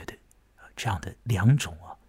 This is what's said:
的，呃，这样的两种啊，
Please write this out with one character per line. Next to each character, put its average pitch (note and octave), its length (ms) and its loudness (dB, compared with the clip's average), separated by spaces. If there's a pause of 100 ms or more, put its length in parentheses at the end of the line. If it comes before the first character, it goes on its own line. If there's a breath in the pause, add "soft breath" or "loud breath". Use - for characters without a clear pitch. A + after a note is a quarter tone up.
的， - 80 -10 (420)
呃， - 80 -20 (100)
这 - 140 -4
样 F#2 120 0
的 - 140 -10 (100)
两 A2+ 320 4
种 D#2+ 280 -4
啊， - 120 -16 (120)